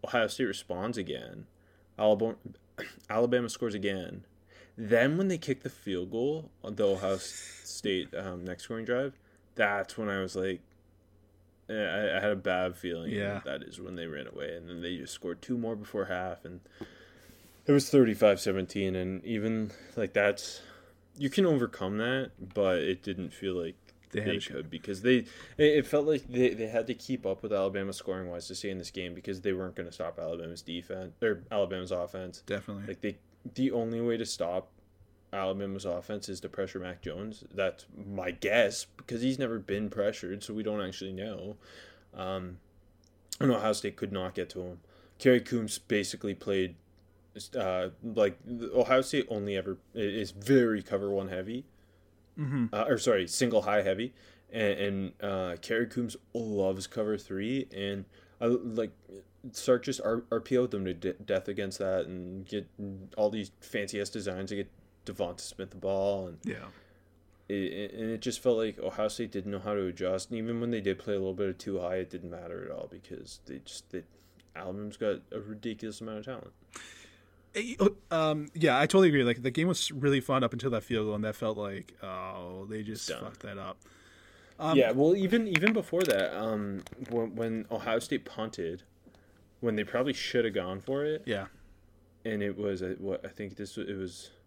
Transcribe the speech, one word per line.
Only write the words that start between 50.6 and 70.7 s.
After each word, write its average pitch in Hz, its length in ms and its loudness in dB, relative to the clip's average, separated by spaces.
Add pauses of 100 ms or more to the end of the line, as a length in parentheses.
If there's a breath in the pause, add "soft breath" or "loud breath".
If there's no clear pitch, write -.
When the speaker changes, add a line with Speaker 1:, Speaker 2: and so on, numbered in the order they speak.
Speaker 1:
cover 101 260 0
one 98 200 0
heavy. 98 360 -6 (760 soft breath)
Speaker 2:
Mm-hmm. 135 340 0
Speaker 1:
Uh, 107 140 2
or 135 100 6
sorry, 101 300 4
single 113 360 4
high 104 180 4
heavy. 98 320 0 (380 soft breath)
And, 104 280 2
and, 98 420 -2
uh, 92 400 -2
Kerry 117 260 2
Coombs 117 280 -2 (180)
loves 98 540 0
cover 107 300 0
three, 107 580 -4
and 98 300 -4 (340 soft breath)
I, 117 60 0
like, 117 460 2 (600)
Sark 123 320 4
just 135 220 -2
R-, 117 260 0
R 113 80 2
P 127 180 2
O'd 123 140 2
them 98 140 -2
to 92 80 -2
de-, 90 200 -4
death 95 340 -2
against 101 320 -4
that 95 260 0
and 92 400 -8
get 101 220 -6 (500)
all 107 120 6
these 104 300 -4
fancy 104 400 -4
ass 101 100 -2
designs 95 400 -4
to 104 60 -4
get 98 140 -4 (360)
Devonta 92 360 -4
Smith - 300 -10
the - 60 -18
ball, 98 500 0
and 82 180 -12
Speaker 2:
Yeah. - 220 -6 (800 soft breath)
Speaker 1:
it, 98 60 -2
it, 98 380 -4
and 110 160 -4
it 110 120 -4
just - 180 -2
felt 120 180 4
like 110 220 -2
Ohio 107 300 0
State 107 240 -6
didn't 101 180 -4
know 98 80 -4
how 104 140 -4
to 98 140 0
adjust. 92 420 -2
And 120 100 -4
even 117 220 -2
when 120 100 -2